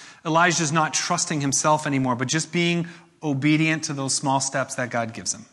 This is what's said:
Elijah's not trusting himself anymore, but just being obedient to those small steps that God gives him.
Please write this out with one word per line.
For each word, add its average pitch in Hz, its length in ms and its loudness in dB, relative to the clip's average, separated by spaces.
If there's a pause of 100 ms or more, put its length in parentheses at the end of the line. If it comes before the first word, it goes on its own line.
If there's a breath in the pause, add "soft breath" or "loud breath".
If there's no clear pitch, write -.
(260 loud breath)
Elijah's 165 480 4
not 156 200 2
trusting - 460 -2
himself 151 480 2
anymore, 131 300 2
but 127 100 -2
just 156 240 -2
being 170 340 0 (380 loud breath)
obedient 151 640 2
to 151 80 -4
those 135 200 -4
small 135 280 0
steps 135 340 -4
that 123 140 -4
God 117 240 -2
gives 92 200 -6
him. 110 200 -18